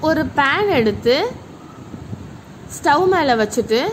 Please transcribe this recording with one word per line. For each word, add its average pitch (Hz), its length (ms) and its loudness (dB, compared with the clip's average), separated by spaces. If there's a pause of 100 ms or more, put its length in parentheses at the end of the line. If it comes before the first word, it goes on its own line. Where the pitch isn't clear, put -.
ஒரு 311 120 2 (160)
pan 311 400 2
எடுத்து 226 380 2 (1600)
stove 359 380 2
மேல 285 280 4
வச்சுட்டு 214 400 0 (120)